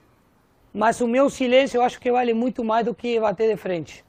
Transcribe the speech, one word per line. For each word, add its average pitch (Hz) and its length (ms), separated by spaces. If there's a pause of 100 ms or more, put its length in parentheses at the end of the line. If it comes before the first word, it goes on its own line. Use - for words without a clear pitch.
(720)
Mas 220 280
o 240 80
meu 262 220
silêncio 254 480
eu 240 40
acho 247 180
que 247 120
vale 240 220
muito 240 300
mais 226 200
do 226 100
que 240 240
bater 220 300
de 208 80
frente. 175 520